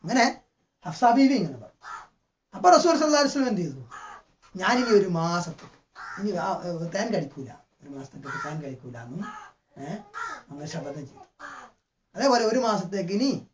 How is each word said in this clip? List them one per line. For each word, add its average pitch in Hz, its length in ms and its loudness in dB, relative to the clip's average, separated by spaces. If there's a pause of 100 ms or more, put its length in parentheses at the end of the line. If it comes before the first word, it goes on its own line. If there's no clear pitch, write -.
അങ്ങനെ 240 400 2 (420)
ഹഫ്സ 170 200 0
ബീവി 269 280 8
ഇങ്ങനെ 170 200 0
പറഞ്ഞു. 113 180 -16 (840)
അപ്പൊ 349 140 6
റസൂൽ 330 120 10
സല്ലല്ലാഹു 302 420 4
അലൈഹി 277 40 2
വസല്ലം 269 200 0
എന്ത് 202 140 -2
ചെയ്തു? 135 280 -8 (680)
"ഞാനിനി 233 340 2
ഒരു 202 180 8
മാസത്തേക്ക് 170 760 -2 (400)
ഇനി 208 100 -2
ആ, 175 340 -2
ഏ, 170 200 -6
തേൻ 208 280 -2
കഴിക്കൂല, 139 380 -6 (320)
ഒരു 143 60 -20
മാസത്തേക്ക് 135 380 -14
തേൻ 156 340 -8
കഴിക്കൂല" 123 360 -12
എന്നും, 127 280 -10 (520)
ഏ, 143 180 -10 (540)
അങ്ങനെ 143 160 -12
ശപഥം 143 300 -10
ചെയ്തു. - 480 -18 (720)
അതേപോലെ 233 300 2
ഒരു 226 140 2
മാസത്തേക്ക് 190 500 -2
ഇനി 202 440 -2